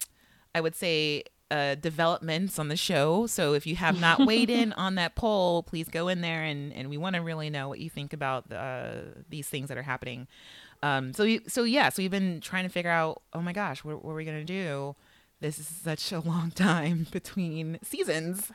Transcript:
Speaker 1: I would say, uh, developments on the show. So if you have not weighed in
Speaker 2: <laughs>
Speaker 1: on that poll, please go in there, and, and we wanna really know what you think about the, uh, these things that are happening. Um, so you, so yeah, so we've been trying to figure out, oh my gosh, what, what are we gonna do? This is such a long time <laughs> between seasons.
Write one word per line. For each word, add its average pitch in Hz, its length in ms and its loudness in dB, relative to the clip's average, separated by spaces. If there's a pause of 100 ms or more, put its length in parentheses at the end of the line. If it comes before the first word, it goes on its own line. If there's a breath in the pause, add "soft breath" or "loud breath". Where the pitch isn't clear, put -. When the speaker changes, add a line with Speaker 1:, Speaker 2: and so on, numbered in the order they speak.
(540 soft breath)
Speaker 1:
I 170 60 2
would 165 140 0
say, 156 500 0 (260)
uh, 143 260 2
developments 165 840 0
on 151 100 -2
the 151 80 -2
show. 170 500 4
So 160 280 2
if 143 120 0
you 160 100 0
have 175 240 2
not 165 200 8
weighed 226 300 8
in 233 220 4
Speaker 2:
<laughs> - 20 2
Speaker 1:
on 190 220 0
that 175 180 0
poll, 180 480 4
please 160 260 -4
go 170 200 -2
in 185 120 0
there, 165 220 -2
and, 147 300 -4
and 131 180 -8
we 147 60 -6
wanna 175 260 -2
really 156 280 -4
know 139 180 -4
what - 120 -8
you 160 100 -8
think 143 220 -8
about 135 360 -2
the, 110 100 -8
uh, 123 420 -6 (280)
these 147 200 -8
things 143 200 -4
that 131 100 -8
are 123 40 -6
happening. 127 440 -6 (560 loud breath)
Um, 135 300 0
so 208 120 2
you, 220 240 4
so 240 160 0
yeah, 240 240 4
so 190 140 0
we've 190 80 0
been 185 300 0
trying 185 240 -4
to 180 40 -4
figure 175 220 -2
out, 165 320 0 (100)
oh 165 80 -6
my 175 120 -4
gosh, 175 300 -4
what, 151 220 -10
what 160 80 -8
are 156 40 -8
we 156 80 -8
gonna 156 200 -6
do? 151 500 -4 (460 soft breath)
This 151 200 -4
is 151 80 -12
such 165 440 -6
a 170 80 -2
long 165 300 0
time 165 580 2
<laughs> - 40 -12
between 165 680 -4
seasons. 180 720 -2